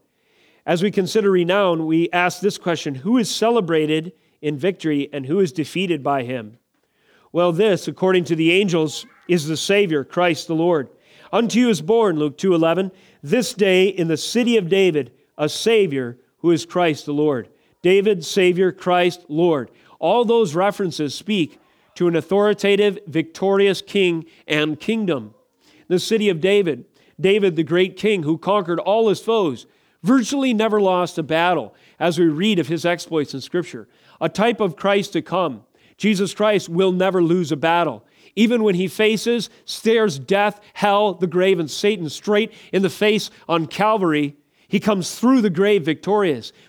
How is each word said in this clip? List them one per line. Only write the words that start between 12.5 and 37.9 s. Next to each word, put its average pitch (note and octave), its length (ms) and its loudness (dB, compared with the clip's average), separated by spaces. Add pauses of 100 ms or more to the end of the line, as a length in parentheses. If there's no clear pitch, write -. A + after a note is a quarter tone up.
eleven, E3+ 360 0 (300)
"this G3+ 320 -2
day F#3 320 4
in F3+ 220 0
the D#3+ 100 0
city A#3+ 400 0
of F3+ 100 0
David, E3 440 2 (260)
a D3+ 100 0
Savior D3 720 0 (220)
who E3 100 0
is E3 160 2
Christ E3+ 400 -2
the D3 80 -6
Lord." C#3+ 360 -2 (320)
David, F#3+ 440 2
Savior, F3+ 460 2
Christ, F3+ 580 -2
Lord. D3+ 400 0 (300)
All A3 260 2
those G#3+ 300 0
references F3+ 580 -2
speak G3 460 -4 (340)
to F3 140 0
an E3+ 80 2
authoritative, G3+ 920 2
victorious F#3+ 760 0
king F3 420 0 (220)
and D3+ 320 -2
kingdom. F3 560 -4 (520)
The F3+ 120 0
city G#3+ 300 0
of E3 120 -2
David, F#3+ 440 0 (360)
David, G3 340 2
the D#3+ 80 0
great F#3 320 0
king G3+ 280 -2
who D#3 160 -2
conquered F3 400 -2
all G#3+ 280 2
his F#3 120 0
foes, G3 480 -2 (340)
virtually C4 500 2
never G#3+ 300 2
lost F3+ 380 0
a D#3 40 -4
battle, D#3 520 0 (240)
as D#3+ 180 0
we F3 80 4
read F3 320 2
of C#3+ 120 -2
his E3 180 -4
exploits D#3+ 480 -4
in C3 60 -8
Scripture. E3 460 -8 (320)
A A3+ 100 -2
type A#3 300 0
of F#3 160 -2
Christ G3+ 380 -2
to E3 80 -2
come. D#3 400 -4 (340)
Jesus G3 380 0
Christ G#3 340 0
will F#3 240 0
never F#3 300 2
lose E3+ 300 0
a D#3 40 0
battle. D#3+ 480 0 (320)